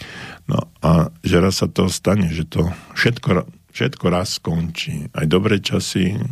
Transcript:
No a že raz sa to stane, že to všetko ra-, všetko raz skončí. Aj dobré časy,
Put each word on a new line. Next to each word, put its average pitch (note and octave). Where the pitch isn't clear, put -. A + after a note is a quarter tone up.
No -
a D#2+
že F2+
raz -
sa F2
to F2+
stane, F#2
že D#2+
to D#2+
všetko -
ra-, -
všetko -
raz F2+
skončí. E2
Aj D#2
dobré G2
časy, F#2+